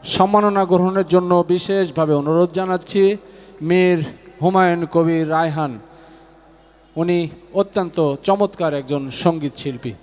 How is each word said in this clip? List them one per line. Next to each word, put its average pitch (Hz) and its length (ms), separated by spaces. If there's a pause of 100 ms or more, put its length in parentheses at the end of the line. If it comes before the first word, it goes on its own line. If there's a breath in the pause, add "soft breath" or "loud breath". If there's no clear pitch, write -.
সম্মাননা 202 600
গ্রহণের 185 480
জন্য 180 180 (160)
বিশেষভাবে 175 680
অনুরোধ 160 400
জানাচ্ছি 185 480 (600 loud breath)
মীর 180 380 (420)
হুমায়ুন 180 440
কবির 165 440
রায়হান। 160 440 (1200 loud breath)
উনি 175 220 (360)
অত্যন্ত 185 440 (260)
চমৎকার 196 500
একজন 139 280 (220)
সঙ্গীত 160 340
শিল্পী 123 460